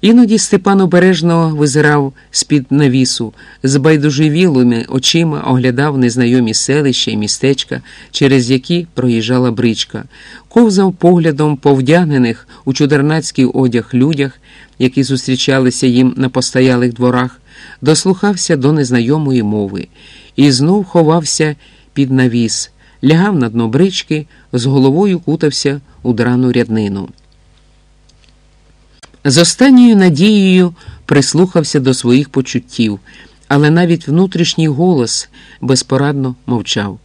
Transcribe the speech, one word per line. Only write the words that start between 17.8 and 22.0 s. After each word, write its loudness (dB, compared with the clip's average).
дослухався 0
до 0
незнайомої 0
мови -6
і 4
знов 0
ховався 0
під -2